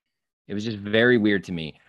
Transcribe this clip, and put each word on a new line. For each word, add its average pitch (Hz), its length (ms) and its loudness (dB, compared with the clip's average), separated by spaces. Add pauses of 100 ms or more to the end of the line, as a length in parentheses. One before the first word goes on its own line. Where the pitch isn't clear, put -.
(480)
it 101 60 -12
was 104 100 -8
just 113 140 -8
very 110 400 2
weird 104 260 2
to 92 80 -10
me. 80 260 -10 (100)